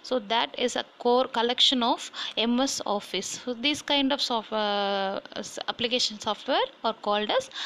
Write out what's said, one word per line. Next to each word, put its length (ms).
So 160
that 380
is 180
a 80
core 280
collection 540
of 300
M 240
S 260
Office. 600
So 80
these 280
kind 300
of 100
soft-, 300
uh, 720
s-, 220
application 500
software 480
are 100
called 380
as 180